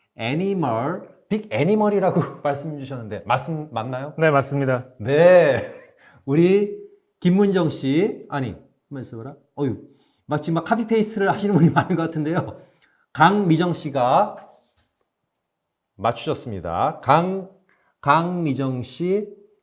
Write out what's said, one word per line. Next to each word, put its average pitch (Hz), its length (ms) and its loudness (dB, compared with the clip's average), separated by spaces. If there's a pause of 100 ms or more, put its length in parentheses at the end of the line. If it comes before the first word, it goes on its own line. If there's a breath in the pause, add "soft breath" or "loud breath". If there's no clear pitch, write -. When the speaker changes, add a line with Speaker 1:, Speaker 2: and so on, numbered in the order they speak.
(180)
Speaker 1:
애니멀, 151 880 -4 (220)
빅 208 220 -4
애니멀이라고 190 680 2
<laughs> - 240 -6
말씀 147 360 -4
주셨는데, 113 460 -12
맞-, 127 240 -2 (220)
맞나요? 131 460 -8
Speaker 2:
네, 160 120 4
맞습니다. 135 600 0 (100)
Speaker 1:
네, 147 760 4 (520 loud breath)
우리 185 600 2 (340)
김문정 185 500 2
씨, 151 600 -2
아니, 123 260 -6 (340)
가만 135 120 -12
있어봐라. 120 340 -14 (200)
어휴, 127 220 -2 (480 soft breath)
막 151 160 -4
지금 165 140 -2
막 160 100 -2
카피페이스트를 214 680 0
하시는 202 240 -2
분이 160 160 6
많은 185 240 0
것 165 80 -2
같은데요. 156 580 -4 (520 soft breath)
강미정 175 600 4
씨가 147 640 0 (1600)
맞추셨습니다. 110 1040 -4
강, 180 480 0 (520)
강미정 143 840 0
씨 190 440 -4 (340)